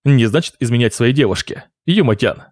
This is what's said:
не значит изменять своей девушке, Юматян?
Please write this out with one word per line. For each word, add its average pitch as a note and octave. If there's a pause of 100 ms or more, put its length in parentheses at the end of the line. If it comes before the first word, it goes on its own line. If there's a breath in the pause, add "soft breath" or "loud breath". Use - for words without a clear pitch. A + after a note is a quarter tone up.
не C3
значит C#3+
изменять A#2+
своей A#2+
девушке, - (200)
Юматян? B2+